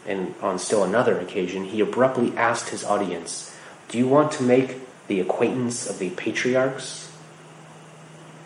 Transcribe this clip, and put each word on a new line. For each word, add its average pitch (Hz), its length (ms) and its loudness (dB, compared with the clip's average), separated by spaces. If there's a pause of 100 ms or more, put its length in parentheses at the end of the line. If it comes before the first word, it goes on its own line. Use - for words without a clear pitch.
And 95 360 -4
on 95 180 -2
still 104 240 2
another 104 360 4
occasion, 95 460 -4
he 107 140 -2
abruptly 120 580 2
asked 117 320 0
his 104 140 -8
audience, 92 680 -4 (360)
"Do 113 100 -6
you 127 100 4
want 147 260 6
to 131 100 -4
make 127 380 4 (260)
the 98 120 2
acquaintance 117 680 0
of 95 100 -6
the 92 120 -4
patriarchs?" 127 960 -2 (1400)